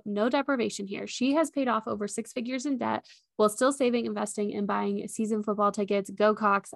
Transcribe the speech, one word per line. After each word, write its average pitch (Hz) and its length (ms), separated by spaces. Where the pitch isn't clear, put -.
No 208 240
deprivation 240 560
here. 196 200
She 254 280
has 320 160
paid 269 180
off 220 180
over 208 220
six - 240
figures 254 320
in 285 140
debt 220 260
while 214 120
still 254 240
saving, 240 340
investing, 208 480
and 208 140
buying 202 400
season 220 340
football 208 300
tickets. 202 380
Go 208 220
Cox. 208 440